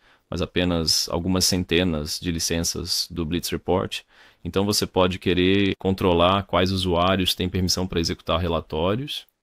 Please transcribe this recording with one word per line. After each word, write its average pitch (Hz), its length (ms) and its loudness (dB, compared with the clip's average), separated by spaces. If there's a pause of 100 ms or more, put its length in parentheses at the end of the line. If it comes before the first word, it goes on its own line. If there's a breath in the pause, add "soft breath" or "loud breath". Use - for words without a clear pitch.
(280 soft breath)
mas 85 120 -4
apenas 85 680 0
algumas 90 360 0
centenas 85 760 0
de 90 100 -2
licenças 85 800 -2
do 85 140 -6
Blitz 82 240 -2
Report, 90 540 -2 (420 soft breath)
então 98 200 -2
você 101 220 0
pode 92 320 2
querer 95 600 2
controlar 92 640 2
quais 92 260 0
usuários 92 640 0
têm 92 140 -2
permissão 92 380 -2
pra 87 140 -2
executar 85 380 -2
relatórios. 87 880 -2 (160)